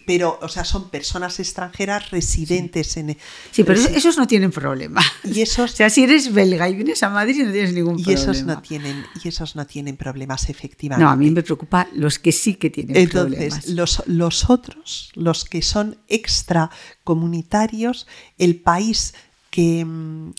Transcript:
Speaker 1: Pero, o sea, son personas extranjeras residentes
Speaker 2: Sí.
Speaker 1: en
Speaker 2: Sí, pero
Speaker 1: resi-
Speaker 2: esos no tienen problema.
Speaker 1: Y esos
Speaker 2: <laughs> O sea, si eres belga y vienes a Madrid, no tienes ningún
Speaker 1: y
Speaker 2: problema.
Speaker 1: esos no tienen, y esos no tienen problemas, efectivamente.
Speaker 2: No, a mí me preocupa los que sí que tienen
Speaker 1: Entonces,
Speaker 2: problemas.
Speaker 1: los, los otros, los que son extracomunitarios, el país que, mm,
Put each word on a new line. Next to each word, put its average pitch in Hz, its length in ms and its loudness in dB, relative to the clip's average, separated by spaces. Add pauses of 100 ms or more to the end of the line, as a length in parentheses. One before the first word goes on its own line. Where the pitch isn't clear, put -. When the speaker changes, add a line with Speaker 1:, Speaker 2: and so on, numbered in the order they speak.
Speaker 1:
Pero, 175 380 0
o 165 80 -10
sea, 175 160 -6
son 190 240 -4
personas 175 500 -8
extranjeras 196 720 -6
residentes 170 800 -2
Speaker 2:
Sí. - 140 -8
Speaker 1:
en 151 160 -6 (340)
Speaker 2:
Sí, 214 120 4
pero 190 160 6
Speaker 1:
resi- 311 160 4
Speaker 2:
esos 330 220 4
no 262 80 4
tienen 190 260 4
problema. 135 480 -4 (240)
Speaker 1:
Y 208 180 -2
esos 240 300 0
Speaker 2:
<laughs> - 20 -12
O - 20 -12
sea, 214 160 4
si 254 120 6
eres 269 300 4
belga 185 340 4
y 190 80 -2
vienes 254 280 -2
a 202 60 2
Madrid, 233 360 0
no 208 60 0
tienes 190 220 0
ningún 170 260 0
Speaker 1:
y 180 40 -4
Speaker 2:
problema. 190 160 2 (120)
Speaker 1:
esos 135 120 -2
no 160 200 -4
tienen, 143 420 -8 (180)
y - 40 -8
esos 165 280 -8
no 139 120 -8
tienen 143 300 -10
problemas, 135 520 -6
efectivamente. 139 560 -2
Speaker 2:
No, 143 60 6
a 135 40 2
mí 143 140 4
me 165 140 2
preocupa 175 500 -2
los 147 240 -2
que 170 140 2
sí 190 240 0
que - 160 -2
tienen 143 260 -4
Speaker 1:
Entonces, 180 400 2
Speaker 2:
problemas. 147 320 -6
Speaker 1:
los, 175 380 -2
los 170 420 0
otros, - 640 -2
los 165 320 -2
que 170 160 -6
son 214 360 -2 (100)
extracomunitarios, 202 2000 -2 (300)
el 175 220 4
país 202 540 0 (360)
que, 165 360 2
mm, 160 540 -10